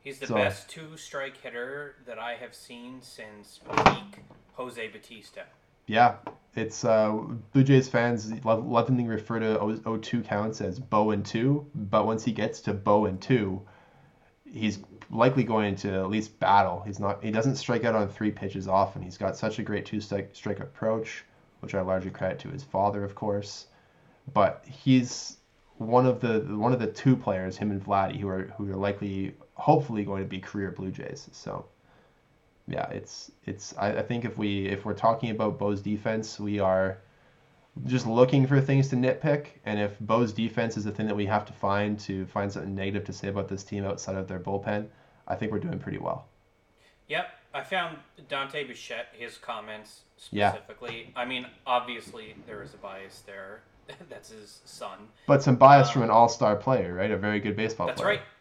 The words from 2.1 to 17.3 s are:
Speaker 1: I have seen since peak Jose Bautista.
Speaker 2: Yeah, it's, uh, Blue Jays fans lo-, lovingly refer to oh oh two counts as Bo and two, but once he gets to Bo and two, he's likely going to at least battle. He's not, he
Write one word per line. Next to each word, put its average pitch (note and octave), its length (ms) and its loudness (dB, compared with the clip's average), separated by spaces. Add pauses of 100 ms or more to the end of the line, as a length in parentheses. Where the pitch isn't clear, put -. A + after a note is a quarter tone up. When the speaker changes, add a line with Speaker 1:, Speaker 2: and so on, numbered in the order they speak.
Speaker 1:
I A#2 160 -8
have A2+ 200 -14
seen B2 460 -18
since G#2 600 -20 (260)
peak - 360 2 (320)
Jose A#2 340 -10
Bautista. G#2+ 560 -18 (420)
Speaker 2:
Yeah, A#2 300 6 (380)
it's, A2+ 300 -4
uh, A2 280 6 (400)
Blue C3+ 100 8
Jays C3 260 8
fans A#2 440 0 (120)
lo-, A2+ 140 4
lovingly A#2 460 2
refer A2+ 340 -2
to A2 220 0
oh G#2+ 260 -2
oh A2+ 100 -2
two A#2 260 -2
counts G#2+ 380 -2
as G2+ 180 -4
Bo G#2+ 340 2
and G2 120 0
two, C#3 400 2 (100)
but G#2 320 2
once A2 180 -2
he A#2 80 0
gets G#2 300 -2
to G2+ 120 -2
Bo G#2 320 4
and F#2 140 -2
two, G2 420 2 (880)
he's A2 280 -2 (320)
likely B2 320 4
going G#2+ 320 2
to G2 200 -4
at F#2+ 160 -2
least G#2+ 280 -4
battle. F#2+ 460 4
He's G2+ 160 -8
not, G2+ 240 -2
he A2 60 -2